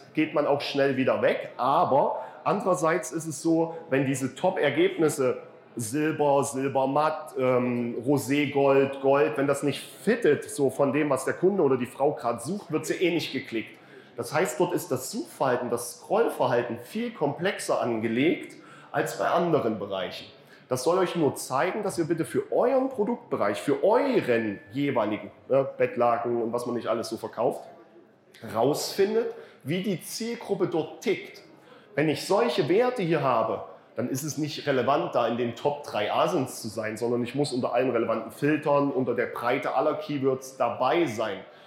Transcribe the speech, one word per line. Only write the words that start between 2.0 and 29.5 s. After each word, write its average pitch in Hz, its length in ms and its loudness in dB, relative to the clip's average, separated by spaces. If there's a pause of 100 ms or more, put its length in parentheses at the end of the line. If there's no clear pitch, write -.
andererseits 175 680 0
ist 160 140 -6
es 156 140 -8
so, 165 380 0 (100)
wenn 143 160 2
diese 131 300 -2
Top-Ergebnisse 151 1040 2 (400)
Silber, 143 640 2
Silbermatt, 135 960 0
ähm, 123 640 2
Roségold, 135 1000 2
Gold, 143 340 4
wenn 143 100 0
das 139 160 0
nicht 143 240 -2 (160)
fittet, 220 420 4
so 135 260 0
von 139 240 2
dem, 151 160 2
was 127 160 0
der 135 80 0
Kunde 190 280 2
oder 135 140 4
die 120 80 -2
Frau 139 280 0
gerade 120 280 -4
sucht, 147 320 -6
wird 156 140 -2
sie 170 80 -2
eh 170 160 2
nicht 156 240 -2
geklickt. 113 420 -6 (400)
Das 117 160 -6
heißt, 180 260 0
dort 175 140 2
ist - 180 -4
das 127 200 -4
Suchverhalten, 127 580 -2
das - 300 -6
Scrollverhalten 127 840 0
viel 233 320 -6
komplexer 156 680 -2
angelegt 117 760 0 (340)
als - 280 -2
bei 92 80 0
anderen 135 520 2
Bereichen. 95 460 -6 (460)
Das 131 120 -2
soll 170 140 2
euch 185 180 2
nur 156 200 2
zeigen, 175 480 -2
dass 196 160 -4
ihr 165 80 0
bitte 160 180 0
für - 260 -4
euren 254 380 2
Produktbereich, 190 720 -2
für 143 240 0
euren 131 760 2 (140)
jeweiligen, 117 580 0 (200)
ne, 135 260 4
Bettlaken 120 640 2
und 113 140 -2
was 120 100 -4
man 120 120 -4
nicht 104 120 -4
alles 113 220 -2
so 110 80 -6
verkauft, 113 420 -2 (920)
rausfindet, 196 800 2 (280)